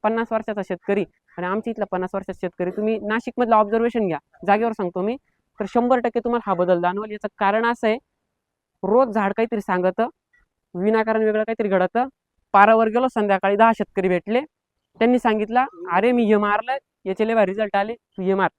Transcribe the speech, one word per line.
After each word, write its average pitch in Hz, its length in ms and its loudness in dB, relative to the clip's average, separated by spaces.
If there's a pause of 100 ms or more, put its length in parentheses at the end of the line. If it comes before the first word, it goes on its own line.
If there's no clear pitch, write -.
पन्नास 226 280 -2
वर्षाचा 220 320 -4
शेतकरी 190 420 -4 (340)
आणि 180 80 -6
आमच्या 214 240 -4
इथला 220 200 -6
पन्नास 185 240 -4
वर्षाचा 190 280 -8
शेतकरी, 180 280 -4
तुम्ही 214 280 -2
नाशिकमधलं 226 580 -2
ऑब्झर्वेशन 226 500 0
घ्या, 160 120 -4 (280)
जागेवर 214 260 2
सांगतो 185 300 -6
मी, 220 140 -4 (440)
तर 208 80 -4
शंभर 247 300 0
टक्के 240 220 -2
तुम्हाला 233 300 -4
हा 190 40 0
बदल 175 260 2
जाणवेल. 196 300 -4
याचं 208 180 -10 (100)
कारण 214 280 0
असं 233 220 -2
आहे, 220 80 0 (880)
रोज 233 260 2
झाड 202 280 0
काहीतरी 226 240 -2
सांगतं, 185 480 -2 (680)
विनाकारण 220 480 0
वेगळं 214 200 0
काहीतरी 226 260 -4
घडतं. 190 400 0 (440)
पारावर 220 360 6
गेलो, 247 200 0
संध्याकाळी 202 480 0
दहा 226 160 6
शेतकरी 196 360 -2
भेटले, 185 320 0 (580)
त्यांनी 247 200 4
सांगितलं, 226 460 0 (280)
"अरे, 196 200 4
मी 240 120 4
हे 214 120 4
मारलं, 214 400 0 (280)
याचे 196 240 -2
लय 226 60 0
भारी 208 160 4
रिझल्ट 202 260 -4
आले, 196 180 -2
तू - 280 -14
हे 190 120 0
मार." 190 240 0